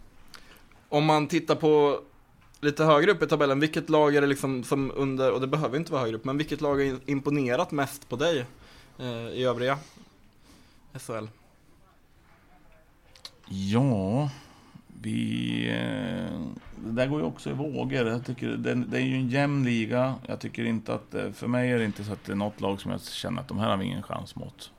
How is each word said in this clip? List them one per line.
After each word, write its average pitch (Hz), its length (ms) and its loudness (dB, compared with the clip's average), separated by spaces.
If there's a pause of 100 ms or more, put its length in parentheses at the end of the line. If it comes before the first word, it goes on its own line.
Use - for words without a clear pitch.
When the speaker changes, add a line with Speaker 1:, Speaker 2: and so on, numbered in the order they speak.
(880)
Speaker 1:
Om 151 160 4
man 156 220 4
tittar 160 280 2
på 147 440 4 (600)
lite 147 240 0
högre 156 280 8
upp 165 120 2
i 147 40 4
tabellen, 143 320 4
vilket 156 300 0
lag 151 260 6
är 143 60 6
det 143 60 6
liksom 135 360 0
som 135 320 0
under, 131 360 2
och 120 100 2
det 135 60 0
behöver 139 300 0
inte 165 140 -4
vara 139 100 0
högre 113 140 -2
upp, 110 100 -6
men 135 120 -2
vilket 147 240 -2
lag 143 140 2
har 139 60 2
in-, 131 240 -2
imponerat 143 680 0
mest - 380 -4
på 123 60 -6
dig, 143 300 0 (540)
eh, 117 280 -8
i 110 160 -4
övriga 123 340 2 (1160)
S 135 140 -14
H 120 80 -6
L? 107 140 -8 (2250)
Speaker 2:
Ja... 107 800 2 (720)
Vi, 110 680 -2
eh, 58 720 -4 (360)
det - 160 -10
där 127 160 0
går 151 120 0
ju 165 60 -2
också 143 240 -8
i 143 40 -4
vågor. 131 540 -2
Jag 120 180 -2
tycker 120 220 -6
det, 117 280 -2
det 123 220 -2
är 127 40 0
ju 131 140 0
en 131 140 0
jämn 139 340 2
liga. 120 520 2 (120)
Jag 104 120 -6
tycker 113 260 -6
inte 113 280 -2
att, - 200 -8
eh, 101 180 -4
för - 160 -8
mig 123 240 2
är 120 80 4
det 113 60 2
inte 104 180 -4
så 104 100 -6
att - 120 -10
det 98 60 -6
är 98 40 -2
något 104 260 -2
lag 98 200 -2
som 98 100 -4
jag 95 100 -4
känner 92 400 -6
att - 60 -10
de 98 120 -4
här 110 100 2
har 101 80 2
vi 95 80 -2
ingen 95 180 -4
chans - 320 -10
mot. - 440 -14